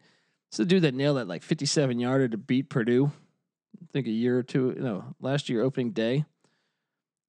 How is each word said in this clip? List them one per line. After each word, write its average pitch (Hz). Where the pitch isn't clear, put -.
It's -
the 214
dude 180
that 139
nailed 139
that, 117
like, 87
fifty-seven 139
yarder 131
to 110
beat 127
Purdue, 123
I 170
think 127
a 110
year 123
or 123
two, 127
no, 120
last 139
year 113
opening 127
day. 117